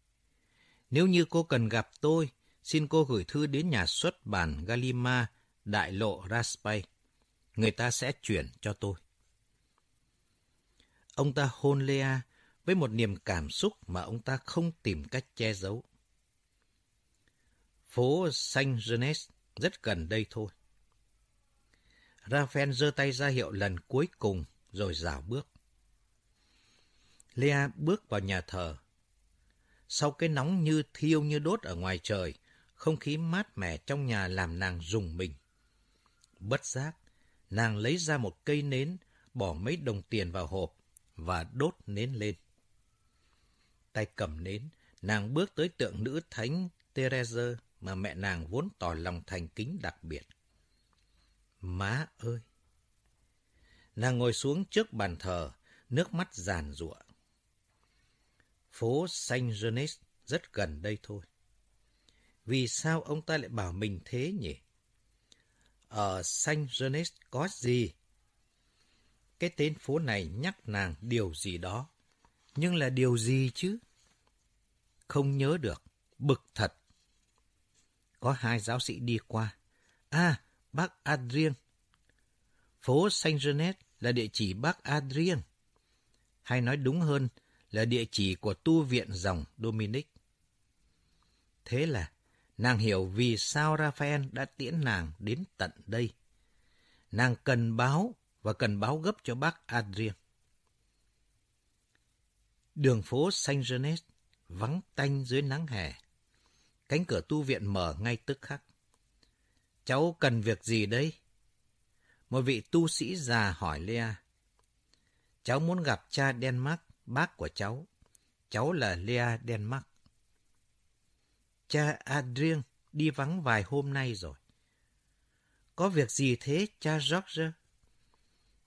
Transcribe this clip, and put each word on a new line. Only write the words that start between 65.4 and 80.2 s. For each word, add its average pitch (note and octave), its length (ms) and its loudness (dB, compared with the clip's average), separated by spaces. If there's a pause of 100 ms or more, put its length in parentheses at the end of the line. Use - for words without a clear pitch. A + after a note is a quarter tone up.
Ở G2 320 0
Saint-Genès C#3+ 920 -2 (180)
có D3 200 -2
gì? A#2+ 420 0 (1500)
Cái E3+ 120 -2
tên D3+ 240 0
phố C#3+ 240 -2
này G#2+ 280 -2
nhắc A2+ 420 -6
nàng G2 320 0
điều A2 340 0
gì F2 240 -6
đó. G2 300 -6 (680)
Nhưng F3 180 2
là C#3+ 160 2
điều B2+ 280 4
gì B2+ 360 2
chứ? G3 240 -2 (1300)
Không C#3 300 2
nhớ C#3+ 220 2
được, A2 220 -4 (360)
bực C3+ 260 2 (100)
thật. - 200 0 (1500)
Có - 120 2
hai A#2 280 0
giáo A#2 200 -2
sĩ - 180 -6
đi A#2+ 200 0 (100)
qua. A2 280 -2 (540)
À, D#3+ 300 4 (320)